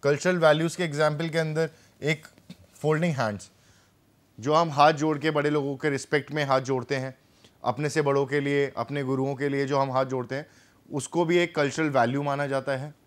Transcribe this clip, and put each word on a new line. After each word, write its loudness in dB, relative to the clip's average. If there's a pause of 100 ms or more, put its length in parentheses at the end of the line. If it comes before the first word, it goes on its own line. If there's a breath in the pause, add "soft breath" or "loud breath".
कल्चरल 2
वैल्यूज़ 4
के -2
एग्जांपल -2
के -2
अंदर -2 (320 soft breath)
एक -2 (480)
फोल्डिंग 0
हैंड्स, -4 (880 soft breath)
जो 0
हम 4
हाथ 6
जोड़ 0
के 0
बड़े 2
लोगों -2
के -2
रिस्पेक्ट -2
में -2
हाथ 4
जोड़ते -2
हैं, -8 (460 soft breath)
अपने -2
से 0
बड़ों 2
के 0
लिए, 0
अपने -4
गुरुओं -2
के -4
लिए 0
जो 0
हम 0
हाथ 2
जोड़ते -6
हैं, -8 (460 soft breath)
उसको -2
भी 2
एक 0
कल्चरल 0
वैल्यू 2
माना -2
जाता -4
है। -8 (120)